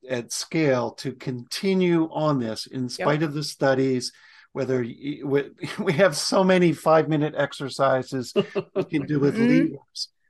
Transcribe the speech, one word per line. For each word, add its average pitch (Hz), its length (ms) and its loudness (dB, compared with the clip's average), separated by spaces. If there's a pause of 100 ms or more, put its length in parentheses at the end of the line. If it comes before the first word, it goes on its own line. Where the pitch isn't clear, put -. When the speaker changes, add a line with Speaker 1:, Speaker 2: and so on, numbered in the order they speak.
Speaker 1:
at 120 240 -6
scale 131 640 0
to - 180 -8
continue 170 1000 0
on 151 260 0
this 113 300 -6
in 131 160 -8
Speaker 2:
Yep. 123 80 -6
Speaker 1:
spite 151 320 0
of 151 100 -4
the 151 100 -6
studies, 135 680 0 (400)
whether 131 320 -2
y-, 135 420 -10
we, 143 240 0 (140)
<laughs> - 160 -12
we 190 140 0
have 165 220 4
so 202 280 2
many 180 280 6
five-minute 151 640 2
exercises 135 960 -2 (440)
we 185 80 -2
can 143 240 -4
do 147 120 0
with 143 180 2
Speaker 2:
Mm-hmm. 233 120 4
Speaker 1:
leaders - 600 0 (200)